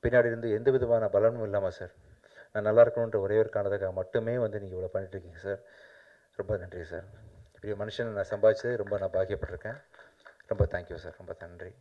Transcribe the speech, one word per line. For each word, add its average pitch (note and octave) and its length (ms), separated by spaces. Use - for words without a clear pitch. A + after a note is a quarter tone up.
பின்னாடி A#2+ 240
இருந்து A#2 240
எந்த A2+ 200
விதமான A#2 380
பலனும் A2+ 340
இல்லாம, G2+ 280
"சார், F2 220
நான் G#2+ 100
நல்லா G#2+ 220
இருக்கணுன்ற A#2 340
ஒரே G2+ 200
ஒரு A2 140
காரணத்துக்காக G2 400
மட்டுமே A2+ 460
வந்து G#2+ 220
நீங்க F#2+ 140
இவ்வளவு F#2 180
பண்ணிட்டு F#2+ 260
இருக்கீங்க E2+ 300
சார். G2 120
ரொம்ப G2+ 200
நன்றி F2 280
சார். E2 200
இப்படி G#2 180
ஒரு G#2 120
மனுஷனை A2 200
நான் G#2 260
சம்பாதிச்சது A2 460
ரொம்ப G#2 220
நான் F#2+ 120
பாக்கியப்பட்டிருக்கேன். F#2+ 720
ரொம்ப - 320
thank F2 60
you F2 100
சார். E2 240
ரொம்ப F2+ 220
நன்றி." F2 400